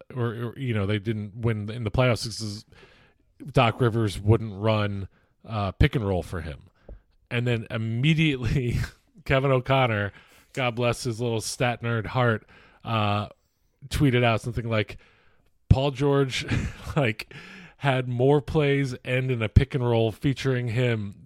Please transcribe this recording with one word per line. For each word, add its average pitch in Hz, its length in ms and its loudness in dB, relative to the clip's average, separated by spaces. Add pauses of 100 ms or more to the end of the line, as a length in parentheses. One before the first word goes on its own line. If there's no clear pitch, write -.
(140)
or, 120 120 -2
or, 117 320 -6
you 127 160 -2
know, 104 100 2
they 104 140 0
didn't 107 380 -6
win 110 340 -2
in 117 140 -8
the 104 60 -2
playoffs 127 340 2
because 104 420 -10 (840)
Doc 120 300 2
Rivers 110 400 0
wouldn't 107 400 4
run, 104 480 0 (400)
uh, 104 240 -2
pick - 240 4
and 110 100 -2
roll 92 160 0
for 85 200 -8
him. 76 160 -10 (720)
And 120 160 -2
then 117 240 0
immediately, 123 1080 0 (220)
<laughs> - 240 -20
Kevin 135 260 2
O'Connor, 123 600 2 (400)
God 123 220 -2
bless 120 300 -2
his 113 160 -4
little 117 200 -2
stat 120 420 -2
nerd 117 240 -2
heart, 123 400 0 (380)
uh, 104 440 0 (600)
tweeted 123 340 2
out 113 200 2
something 117 260 -6
like, 110 300 -2 (680)
"Paul 135 240 4
George, 139 540 0 (260)
<laughs> - 240 -8
like, 123 360 -2 (460)
had 131 300 0
more 131 320 4
plays 139 540 0 (100)
end 131 260 -2
in 117 120 0
a 107 60 0
pick - 260 4
and 123 120 0
roll 113 260 2
featuring 127 560 -2
him 113 460 -2 (120)